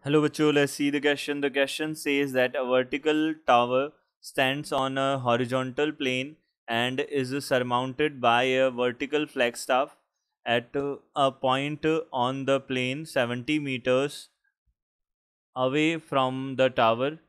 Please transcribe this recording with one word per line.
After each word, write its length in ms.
Hello, 140
बच्चों, 320
let's 180
see 180
the 120
question. 400
The 80
question 440
says 380
that 240
a 80
vertical 720
tower 440
stands 500
on 260
a 220
horizontal 720
plane 460
and 360
is 120
surmounted 760
by 220
a 280
vertical 560
flagstaff 720
at, 320
uh, 180
a 160
point, 560
uh, 180
on 320
the 240
plane 360
seventy 540
meters 720
away 320
from 580
the 140
tower. 400